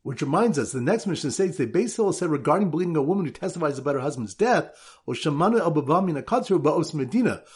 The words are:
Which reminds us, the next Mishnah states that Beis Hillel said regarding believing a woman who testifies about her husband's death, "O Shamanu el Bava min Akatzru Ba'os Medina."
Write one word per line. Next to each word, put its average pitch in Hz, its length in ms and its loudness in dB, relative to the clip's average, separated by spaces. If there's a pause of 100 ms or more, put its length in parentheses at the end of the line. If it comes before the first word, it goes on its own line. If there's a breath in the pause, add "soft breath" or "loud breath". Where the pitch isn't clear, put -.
Which 135 200 -8
reminds 170 340 2
us, 127 140 -2
the 131 100 -6
next 196 240 0
Mishnah 151 280 -4
states 185 260 -2
that 113 140 -2
Beis 214 240 0
Hillel 208 160 2
said 175 180 -2
regarding 151 400 2
believing 170 260 -2
a 147 60 4
woman 175 240 0
who 127 60 -6
testifies 160 440 -4
about 139 200 0
her 131 40 -2
husband's 127 340 -6
death, 214 380 2 (340 loud breath)
"O 131 60 -4
Shamanu 160 460 2
el 170 140 2
Bava 151 300 2
min 175 120 0
Akatzru 175 480 0
Ba'os 156 320 2
Medina." 151 480 0 (140 loud breath)